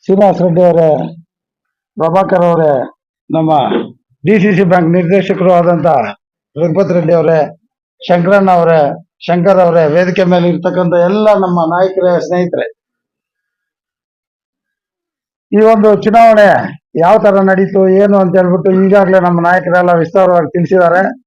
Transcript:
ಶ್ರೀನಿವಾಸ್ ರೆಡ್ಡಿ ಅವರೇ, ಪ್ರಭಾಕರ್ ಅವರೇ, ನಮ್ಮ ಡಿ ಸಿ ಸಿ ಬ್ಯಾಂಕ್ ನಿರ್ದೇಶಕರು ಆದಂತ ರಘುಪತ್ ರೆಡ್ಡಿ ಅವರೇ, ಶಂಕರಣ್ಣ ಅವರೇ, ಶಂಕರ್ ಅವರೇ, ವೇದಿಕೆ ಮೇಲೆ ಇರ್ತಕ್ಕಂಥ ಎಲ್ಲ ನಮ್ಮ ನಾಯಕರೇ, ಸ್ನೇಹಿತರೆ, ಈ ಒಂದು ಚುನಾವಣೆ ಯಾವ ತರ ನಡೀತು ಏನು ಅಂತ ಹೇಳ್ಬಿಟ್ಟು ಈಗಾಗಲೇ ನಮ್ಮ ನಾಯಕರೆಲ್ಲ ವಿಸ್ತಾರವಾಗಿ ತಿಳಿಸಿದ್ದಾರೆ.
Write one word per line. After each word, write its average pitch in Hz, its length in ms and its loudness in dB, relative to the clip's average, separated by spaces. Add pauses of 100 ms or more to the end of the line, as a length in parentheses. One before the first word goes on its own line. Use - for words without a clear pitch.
ಶ್ರೀನಿವಾಸ್ 190 380 2
ರೆಡ್ಡಿ 180 220 0
ಅವರೇ, 165 260 2 (1040)
ಪ್ರಭಾಕರ್ 180 480 0
ಅವರೇ, 165 280 0 (580)
ನಮ್ಮ 160 200 -2 (720)
ಡಿ 185 160 0
ಸಿ 196 160 0
ಸಿ 196 80 0
ಬ್ಯಾಂಕ್ 175 260 0
ನಿರ್ದೇಶಕರು 180 640 0
ಆದಂತ 170 340 0 (720)
ರಘುಪತ್ 170 360 -2
ರೆಡ್ಡಿ 170 220 -2
ಅವರೇ, 160 420 -2 (520)
ಶಂಕರಣ್ಣ 190 420 0
ಅವರೇ, 170 300 2 (460)
ಶಂಕರ್ 180 320 0
ಅವರೇ, 170 280 2
ವೇದಿಕೆ 180 380 -2
ಮೇಲೆ 180 240 0
ಇರ್ತಕ್ಕಂಥ 175 460 -4 (100)
ಎಲ್ಲ 208 300 0
ನಮ್ಮ 185 240 -2 (160)
ನಾಯಕರೇ, 180 460 -2
ಸ್ನೇಹಿತರೆ, 175 460 -4 (2750)
ಈ 202 40 0
ಒಂದು 214 460 2
ಚುನಾವಣೆ 214 460 4 (480)
ಯಾವ 180 220 2
ತರ 196 220 2
ನಡೀತು 190 480 0
ಏನು 202 300 2
ಅಂತ 185 180 0
ಹೇಳ್ಬಿಟ್ಟು 180 340 0 (140)
ಈಗಾಗಲೇ 190 360 2
ನಮ್ಮ 175 200 0
ನಾಯಕರೆಲ್ಲ 180 580 0
ವಿಸ್ತಾರವಾಗಿ 175 500 0
ತಿಳಿಸಿದ್ದಾರೆ. 175 540 0 (240)